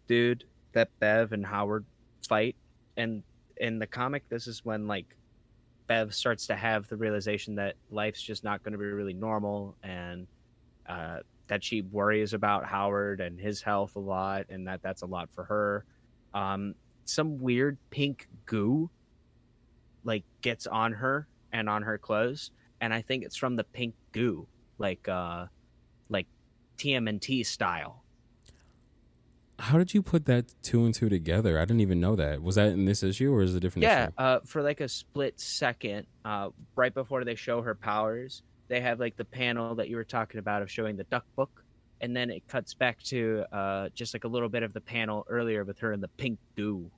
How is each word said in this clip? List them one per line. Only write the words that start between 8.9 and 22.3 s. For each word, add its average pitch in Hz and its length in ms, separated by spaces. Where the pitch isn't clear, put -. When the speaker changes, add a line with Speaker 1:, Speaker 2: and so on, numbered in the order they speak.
Speaker 1:
normal, 104 680
and, 90 460
uh, 85 320
that 104 160
she 110 180
worries 104 520
about 104 300
Howard 101 560
and 87 200
his 104 220
health 101 340
a 101 40
lot, 98 500
and 92 180
that 92 140
that's 95 200
a 90 40
lot 87 260
for 92 120
her. 104 400
Um, 98 400
some 156 320
weird 127 400
pink 143 400
goo, 123 460
like, 110 200
gets 117 240
on 113 260
her 131 340
and 113 200
on 104 120
her 107 140
clothes, 113 540